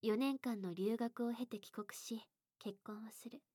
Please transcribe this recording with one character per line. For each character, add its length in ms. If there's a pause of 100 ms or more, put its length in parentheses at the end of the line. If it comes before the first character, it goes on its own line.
四 140
年 220
間 240
の 100
留 240
学 300
を 80
経 120
て 120
帰 140
国 200
し、 300 (360)
結 260
婚 220
を 40
す 180
る。 140 (120)